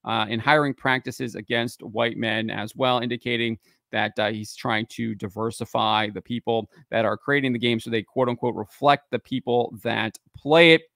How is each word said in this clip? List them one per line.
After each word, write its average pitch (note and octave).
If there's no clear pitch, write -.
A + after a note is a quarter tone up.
uh, A2+
in A2+
hiring C#3+
practices B2+
against A#2
white A2+
men A2
as G#2
well, B2+
indicating A#2
that, G#2+
uh, G#2+
he's G#2+
trying A2+
to A2+
diversify G#2+
the F#2
people A2+
that A2+
are G#2
creating C3+
the A#2
game A#2+
so A#2
they, A2
quote B2+
unquote, B2
reflect C#3+
the A#2+
people A#2+
that A2+
play D#3+
it. E3